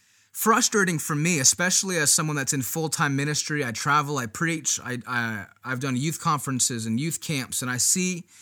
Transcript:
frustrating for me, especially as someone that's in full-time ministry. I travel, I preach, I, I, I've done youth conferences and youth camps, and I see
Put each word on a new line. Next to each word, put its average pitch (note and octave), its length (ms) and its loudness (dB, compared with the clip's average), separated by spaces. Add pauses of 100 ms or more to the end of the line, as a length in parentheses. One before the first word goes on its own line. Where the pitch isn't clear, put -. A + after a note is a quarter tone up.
(320)
frustrating G#3 680 4
for - 160 -2
me, D#3+ 240 2
especially F3+ 580 2
as D3+ 140 4
someone D#3 260 2
that's C3+ 160 -2
in C#3+ 80 -2
full-time D3+ 560 -2
ministry. D3 480 -2
I A#2+ 80 -4
travel, C#3+ 460 0
I A#2+ 80 -2
preach, D#3+ 580 -2
I, B2 220 -6
I, A2+ 400 -2 (180)
I've B2+ 160 -4
done C3 160 -2
youth D#3 240 -2
conferences C3 640 0
and A2+ 160 0
youth D#3 220 -4
camps, C3+ 400 -4
and B2+ 80 -4
I B2 80 -2
see F3+ 460 0 (180)